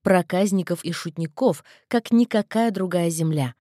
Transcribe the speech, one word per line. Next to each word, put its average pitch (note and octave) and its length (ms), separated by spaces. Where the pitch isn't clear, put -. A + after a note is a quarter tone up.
проказников F#3 840
и E3+ 80
шутников, E3+ 720
как A#3+ 220
никакая A3+ 600
другая F3+ 380
земля. D#3 560